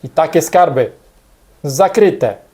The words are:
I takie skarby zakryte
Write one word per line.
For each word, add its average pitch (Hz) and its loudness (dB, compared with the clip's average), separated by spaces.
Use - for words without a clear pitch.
I 143 -12
takie 160 0
skarby 139 0
zakryte 175 0